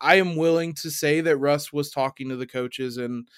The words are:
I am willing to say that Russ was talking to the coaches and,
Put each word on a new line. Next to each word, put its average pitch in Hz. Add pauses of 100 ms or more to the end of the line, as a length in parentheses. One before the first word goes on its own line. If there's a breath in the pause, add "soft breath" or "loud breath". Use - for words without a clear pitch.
I 165
am 180
willing 165
to 156
say 151
that 160
Russ 143
was 147
talking 135
to 131
the 127
coaches 127
and, 120